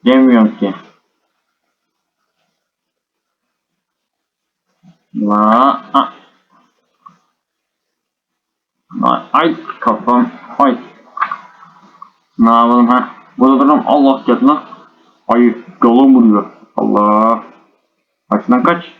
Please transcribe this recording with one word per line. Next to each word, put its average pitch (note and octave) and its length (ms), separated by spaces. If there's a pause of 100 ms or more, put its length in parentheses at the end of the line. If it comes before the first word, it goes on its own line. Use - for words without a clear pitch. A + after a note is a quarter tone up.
Demiyorum B2 520
ki. G2 180 (4000)
La, A2 640 (120)
a. - 180 (3000)
Ay, B1 200 (100)
ay, D#3+ 240 (240)
kafam. B2 500 (280)
Ay. C3 200 (1600)
Ne A2+ 120
yapalım A#2 380
ha? B2 220 (280)
Burada C3 220
durum C#3 260
Allah C3+ 400
geldi B2 200
lan. D3 160 (680)
Ay, A#2 280 (260)
yolum C3 320
vuruyor. A2 360 (260)
Allah. G#2+ 680 (840)
Kaç G#3+ 200
lan B3 120
kaç. F3 380